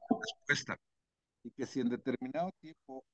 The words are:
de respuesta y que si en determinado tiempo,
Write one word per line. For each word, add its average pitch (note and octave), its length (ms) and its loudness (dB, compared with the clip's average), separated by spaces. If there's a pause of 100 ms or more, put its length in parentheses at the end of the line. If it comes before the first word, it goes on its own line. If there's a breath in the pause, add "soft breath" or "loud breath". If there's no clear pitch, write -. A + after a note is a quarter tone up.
de - 100 8
respuesta - 580 0 (680)
y A#2+ 80 -10
que C3 140 -4
si - 140 -2
en A#2+ 100 4
determinado C3 680 0
tiempo, D#3 540 -14